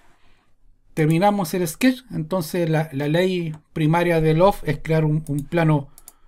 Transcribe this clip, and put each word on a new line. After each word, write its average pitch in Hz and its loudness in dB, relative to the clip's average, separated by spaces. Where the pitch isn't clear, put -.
Terminamos 165 0
el 180 -2
sketch, 254 0
entonces 170 -4
la, 156 0
la 143 -4
ley 170 0
primaria 165 2
de 156 2
loft 190 4
es 147 -2
crear 160 0
un, 151 -2
un 147 -4
plano, 156 0